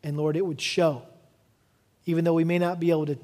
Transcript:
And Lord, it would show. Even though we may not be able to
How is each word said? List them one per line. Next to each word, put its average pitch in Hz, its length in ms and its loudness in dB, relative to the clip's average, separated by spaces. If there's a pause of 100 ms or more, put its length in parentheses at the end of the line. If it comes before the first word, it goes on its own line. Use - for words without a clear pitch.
And 147 140 -6
Lord, 151 180 0
it 190 100 0
would 160 160 -6
show. 156 420 0 (1000)
Even 165 200 0
though 170 80 4
we 165 100 4
may 175 160 0
not 175 200 -2
be 170 120 2
able 156 160 0
to 143 160 -4